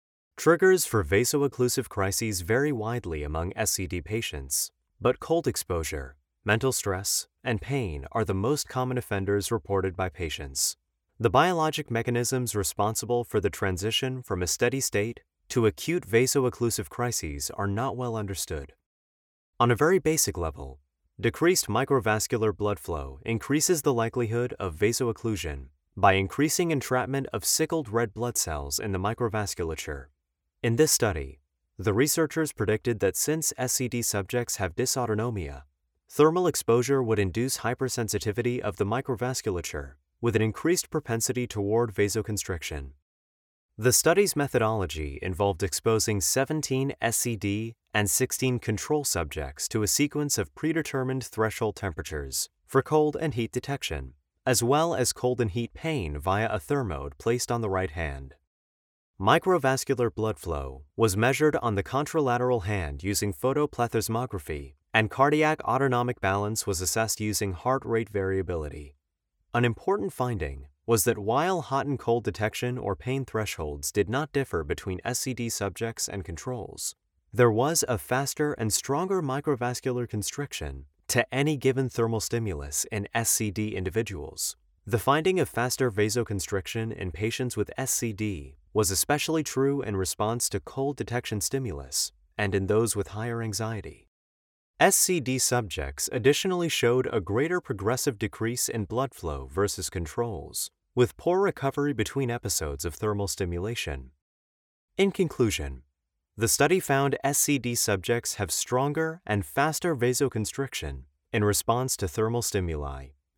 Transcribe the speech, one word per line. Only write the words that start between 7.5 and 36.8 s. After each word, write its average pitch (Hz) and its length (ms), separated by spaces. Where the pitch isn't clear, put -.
pain 101 500
are 110 140
the 98 80
most 113 340
common 127 300
offenders 101 540
reported 98 440
by 92 140
patients. 76 680
The 113 100
biologic 156 600
mechanisms 120 640
responsible 107 680
for - 160
the 95 120
transition 110 720
from 90 180
a 90 60
steady 123 320
state 113 400
to 120 160
acute 165 400
vaso-occlusive 117 840
crises 82 640
are 98 100
not 107 320
well 120 180
understood. 92 580
On 120 120
a 117 40
very 170 220
basic 156 400
level, 69 420
decreased 170 460
microvascular 110 880
blood 104 240
flow 69 460
increases 143 560
the 147 100
likelihood 117 680
of 90 160
vaso-occlusion 104 920
by 95 160
increasing 143 560
entrapment 131 640
of 107 100
sickled 156 460
red 113 240
blood 120 240
cells 71 400
in 101 140
the 95 80
microvasculature. 92 1080
In 117 140
this 151 160
study, 80 480
the 101 160
researchers 151 580
predicted 107 460
that 95 180
since 156 400
S 127 160
C 127 140
D 117 160
subjects 113 540
have 92 180
dysautonomia, 110 880
thermal 165 340
exposure 127 560